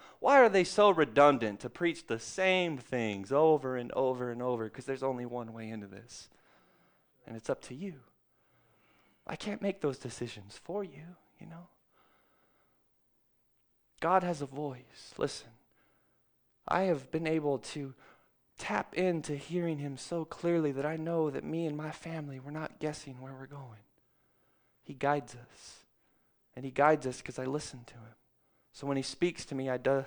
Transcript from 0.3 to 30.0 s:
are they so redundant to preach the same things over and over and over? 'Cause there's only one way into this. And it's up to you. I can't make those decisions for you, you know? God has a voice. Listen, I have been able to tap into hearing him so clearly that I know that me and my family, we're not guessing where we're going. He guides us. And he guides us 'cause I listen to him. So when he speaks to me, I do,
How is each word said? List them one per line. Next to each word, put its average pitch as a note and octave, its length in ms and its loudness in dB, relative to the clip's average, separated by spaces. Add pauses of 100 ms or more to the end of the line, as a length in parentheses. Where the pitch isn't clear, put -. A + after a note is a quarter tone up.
are A#3+ 80 12
they F#3+ 160 6
so G#3 260 8
redundant C#3 680 6
to C3 100 -8
preach - 360 -4
the F#3 120 -2
same F#3 600 2
things G#2+ 520 -2
over C#3 460 4
and A#2+ 160 -6
over B2+ 380 0
and A#2+ 120 -6
over? A#2+ 260 -2
'Cause - 180 -14
there's C3+ 180 -6
only B2+ 200 -2
one A#2+ 280 -8
way A2+ 160 -12
into A2 180 -8
this. G2+ 420 -16 (1000)
And A2+ 100 -12
it's A2 120 -16
up C#3 140 -2
to - 120 -12
you. D#3 260 -10 (1300)
I - 100 -8
can't - 260 -6
make G3 180 -2
those C3+ 180 -2
decisions A#2 600 -10
for G3+ 240 -6
you, E3 340 -14 (220)
you D#3 80 -18
know? E3 220 -18 (2250)
God F3+ 220 4
has F3 200 -2
a C#3+ 40 -6
voice. C3+ 720 -10
Listen, - 340 -4 (1160)
I F3 160 2
have D#3 280 0
been D#3+ 160 -2
able D3+ 320 0
to C3+ 360 -8 (600)
tap - 380 -4
into E3 420 0
hearing E3 420 -4
him C#3 180 -6
so E3 280 -6
clearly E3 480 0
that C3+ 140 -2
I D#3+ 100 -2
know D#3+ 340 0
that C3+ 140 -6
me D#3+ 220 -2
and D3+ 100 -2
my D3+ 160 -6
family, D3+ 480 -10
we're C3+ 100 -12
not D#3 300 -8
guessing C#3+ 400 -6
where C3 120 -14
we're C3+ 140 -14
going. C3 380 -16 (960)
He C#3+ 120 -12
guides C#3 400 0
us. - 500 -20 (720)
And B2+ 80 -12
he C3+ 80 -8
guides C#3+ 340 6
us B2+ 160 -6
'cause - 160 -10
I C3 60 -4
listen C3 400 -6
to - 100 -20
him. A2+ 200 -20 (580)
So - 140 -10
when C#3 100 2
he C3+ 60 0
speaks - 420 0
to - 100 -8
me, C3 140 -2
I B2+ 80 0
do, C3+ 300 2